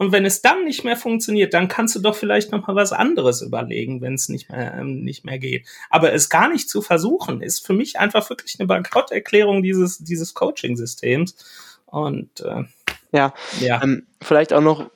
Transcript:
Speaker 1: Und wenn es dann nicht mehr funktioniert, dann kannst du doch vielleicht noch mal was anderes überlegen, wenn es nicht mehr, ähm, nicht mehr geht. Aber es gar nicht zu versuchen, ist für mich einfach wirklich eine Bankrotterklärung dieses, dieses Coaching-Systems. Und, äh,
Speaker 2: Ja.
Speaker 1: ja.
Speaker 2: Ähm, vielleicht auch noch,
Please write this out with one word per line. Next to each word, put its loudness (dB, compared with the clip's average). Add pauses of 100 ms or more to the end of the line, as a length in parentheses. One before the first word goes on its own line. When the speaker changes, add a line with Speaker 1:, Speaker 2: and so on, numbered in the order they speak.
Speaker 1:
Und 2
wenn 4
es 0
dann 4
nicht -4
mehr 0
funktioniert, 0
dann 4
kannst -2
du -4
doch 2
vielleicht 0
noch -4
mal 0
was 2
anderes 2
überlegen, -6
wenn -6
es -6
nicht -10
mehr, -8
ähm, -8
nicht -10
mehr -10
geht. -6 (240)
Aber 6
es 2
gar 4
nicht -2
zu -2
versuchen, 0
ist -8
für 0
mich -2
einfach 0
wirklich -12
eine -2
Bankrotterklärung 2
dieses, 0
dieses -6
Coaching-Systems. -4
Und, -6
äh, -6 (480)
Speaker 2:
Ja. 4 (240)
Speaker 1:
ja. 0
Speaker 2:
Ähm, 0 (160)
vielleicht 4
auch 6
noch, 2